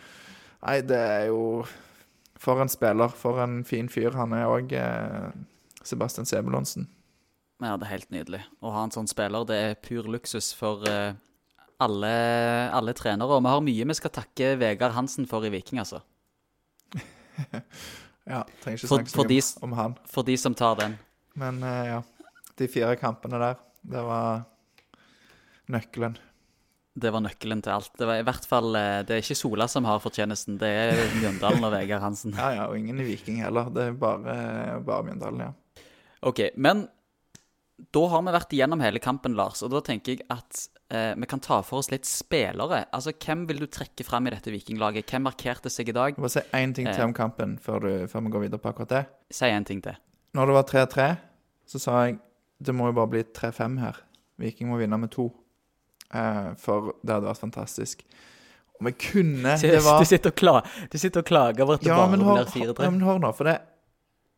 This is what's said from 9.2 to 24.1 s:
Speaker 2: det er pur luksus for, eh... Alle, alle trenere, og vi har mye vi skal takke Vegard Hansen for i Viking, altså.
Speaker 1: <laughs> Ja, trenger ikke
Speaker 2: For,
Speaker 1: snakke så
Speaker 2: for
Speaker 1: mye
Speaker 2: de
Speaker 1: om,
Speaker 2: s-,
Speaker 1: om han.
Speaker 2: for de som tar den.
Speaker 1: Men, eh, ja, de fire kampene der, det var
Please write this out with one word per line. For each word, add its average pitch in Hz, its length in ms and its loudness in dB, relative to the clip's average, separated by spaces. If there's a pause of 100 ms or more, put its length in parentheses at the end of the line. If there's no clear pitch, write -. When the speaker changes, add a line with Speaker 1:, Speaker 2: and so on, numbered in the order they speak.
Speaker 2:
det 110 100 -2
er 107 200 -2
pur 120 340 -8
luksus 117 420 -6
for, 107 380 -4
eh... 101 240 -2 (640)
Alle, 107 300 2 (600)
alle 117 220 0
trenere, 110 360 -2
og 139 120 6
vi 127 60 4
har 139 120 4
mye 123 260 0
vi 156 80 0
skal - 160 -4
takke 131 480 0
Vegard 117 340 2
Hansen 127 340 -2
for 113 180 -4
i 107 60 -2
Viking, 101 280 -6
altså. - 240 -8 (920)
Speaker 1:
<laughs> - 680 -12 (640)
Ja, 127 160 -6 (220)
trenger 113 160 -8
ikke 123 100 -8
Speaker 2:
For, 139 140 6
Speaker 1:
snakke 123 100 -8
så - 60 -2
Speaker 2:
for 139 80 4
Speaker 1:
mye - 20 -2
Speaker 2:
de 127 80 6
Speaker 1:
om, 135 80 4
Speaker 2:
s-, - 180 -4
Speaker 1:
om 127 140 -6
han. 117 180 -2 (140)
Speaker 2:
for 131 160 -2
de 127 160 2
som 123 160 0
tar 113 220 2
den. 107 160 -2 (420)
Speaker 1:
Men, 127 260 -6
eh, 123 280 -4
ja, 117 80 -4 (580)
de 127 120 -2
fire 117 280 2
kampene 120 460 -4
der, 123 160 -2 (240)
det 127 240 -8
var 117 380 -2 (1200)